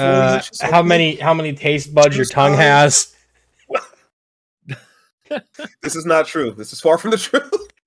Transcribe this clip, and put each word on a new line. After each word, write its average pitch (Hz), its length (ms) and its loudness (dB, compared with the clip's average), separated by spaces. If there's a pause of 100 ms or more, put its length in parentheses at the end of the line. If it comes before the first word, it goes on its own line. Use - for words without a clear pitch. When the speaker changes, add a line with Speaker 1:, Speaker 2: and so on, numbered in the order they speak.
Speaker 1:
uh, 131 300 2
Speaker 2:
inches. - 280 -8
Speaker 1:
how 165 200 2
many, 165 320 2
how 156 180 0
many 156 200 -4
taste 147 420 -4
buds 147 220 4
your 131 80 0
Speaker 2:
Shoe - 80 -10
Speaker 1:
tongue 143 220 2
Speaker 2:
size. 139 40 2
Speaker 1:
has. 143 560 4 (640)
Speaker 2:
<laughs> - 160 -20 (1900)
This 147 120 -8
is 160 100 -10
not 160 220 0
true. 135 240 -6
This 101 220 -16
is - 80 -16
far 165 160 2
from 220 140 -6
the 220 60 -2
<laughs> - 0 -
truth. - 340 -4 (360)